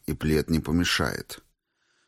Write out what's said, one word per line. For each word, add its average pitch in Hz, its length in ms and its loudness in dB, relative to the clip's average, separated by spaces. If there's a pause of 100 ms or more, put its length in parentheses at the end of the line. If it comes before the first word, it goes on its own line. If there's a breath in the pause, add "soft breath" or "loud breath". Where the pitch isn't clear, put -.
и 73 80 -2
плед 78 360 0
не 80 120 2
помешает. 76 840 -2 (640)